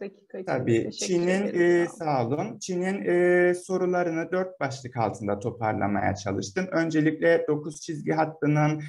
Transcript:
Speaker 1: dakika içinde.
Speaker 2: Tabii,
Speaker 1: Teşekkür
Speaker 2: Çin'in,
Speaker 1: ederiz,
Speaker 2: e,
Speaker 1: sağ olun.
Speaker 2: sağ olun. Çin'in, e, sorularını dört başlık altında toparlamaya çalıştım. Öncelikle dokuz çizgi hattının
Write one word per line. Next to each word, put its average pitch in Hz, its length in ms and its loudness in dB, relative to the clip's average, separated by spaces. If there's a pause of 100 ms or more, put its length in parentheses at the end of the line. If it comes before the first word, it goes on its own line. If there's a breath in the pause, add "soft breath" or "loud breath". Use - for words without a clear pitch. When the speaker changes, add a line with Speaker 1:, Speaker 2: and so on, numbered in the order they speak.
Speaker 1:
dakika - 380 -14
içinde. 185 60 -12
Speaker 2:
Tabii, 123 400 2
Speaker 1:
Teşekkür - 220 -6
Speaker 2:
Çin'in, 185 400 2
Speaker 1:
ederiz, 175 140 -2
Speaker 2:
e, 175 260 6
Speaker 1:
sağ 147 400 0
olun. 139 100 0
Speaker 2:
sağ 170 60 -2
olun. 220 160 -8
Çin'in, 190 460 -2
e, 180 500 4
sorularını 175 800 -2
dört 185 280 -4
başlık 123 360 -6
altında 101 420 -2
toparlamaya 101 760 0
çalıştım. 104 580 -4
Öncelikle 160 760 2
dokuz 151 320 -4
çizgi 151 320 -6
hattının 151 760 0